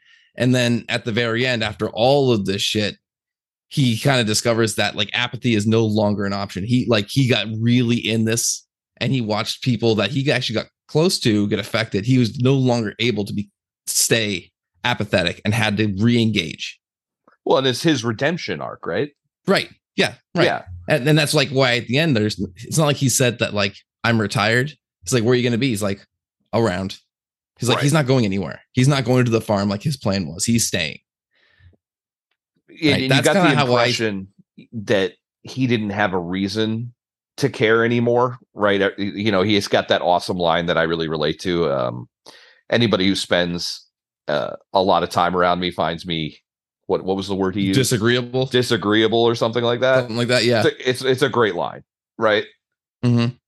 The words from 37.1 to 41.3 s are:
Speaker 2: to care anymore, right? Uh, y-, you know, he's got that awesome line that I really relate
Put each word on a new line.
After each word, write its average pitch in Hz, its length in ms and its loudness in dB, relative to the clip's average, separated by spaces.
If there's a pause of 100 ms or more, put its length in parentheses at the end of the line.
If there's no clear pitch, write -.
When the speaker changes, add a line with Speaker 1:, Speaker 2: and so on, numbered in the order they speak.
Speaker 2:
to 139 120 0
care 113 360 2
anymore, 120 540 0 (140)
right? 101 280 2
Uh, 98 160 2
y-, 98 80 -6
you 101 260 -2
know, 92 120 4
he's 101 240 2
got 101 220 0
that 95 120 2
awesome 87 360 0
line 85 280 0
that 82 120 0
I 82 60 2
really 82 240 -2
relate 78 340 -2